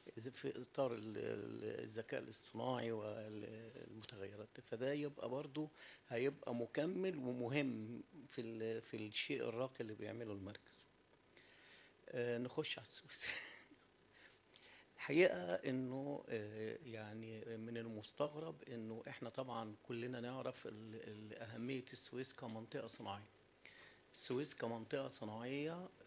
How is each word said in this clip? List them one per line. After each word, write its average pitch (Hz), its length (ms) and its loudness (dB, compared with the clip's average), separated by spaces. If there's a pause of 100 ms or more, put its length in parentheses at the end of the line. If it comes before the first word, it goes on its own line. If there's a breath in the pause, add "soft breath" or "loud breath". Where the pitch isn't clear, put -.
(180)
إذا 120 140 -4
في 131 300 -2
إطار 123 320 4
ال-، 107 240 -2
ال-، 110 680 0
الذكاء 113 380 -2
الاصطناعي 120 720 2
والمتغيرات، 107 1700 -4
فده 127 320 0
يبقى 147 360 0
برضو 147 400 0 (400 loud breath)
هيبقى 127 460 4
مكمل 170 600 4
ومهم 123 840 4 (260)
في - 140 -2
ال-، 113 400 0
في - 160 -4
الشيء 110 520 2
الراقي 127 320 0
اللي 107 140 -4
بيعمله 107 380 -2
المركز. 92 500 -6 (1300 loud breath)
آه، 120 280 2
نخش 127 400 0
على - 80 -10
السويس. - 400 -2
<laughs> - 1700 -8
الحقيقة 175 560 8
إنه، 135 760 2
آه، 110 560 -2
يعني 110 720 -6
من 117 200 -4
المستغرب 147 840 -2
إنه 113 440 -4
إحنا 127 220 -6
طبعًا 113 540 -2
كلنا 123 380 -2
نعرف 127 460 -2
ال-، 110 280 -8
ال-، 107 420 -8
أهمية 120 560 -2
السويس 127 400 -2
كمنطقة 113 540 -4
صناعية. 104 480 -2 (800 loud breath)
السويس 139 380 4
كمنطقة 117 520 0
صناعية، 139 840 0 (180)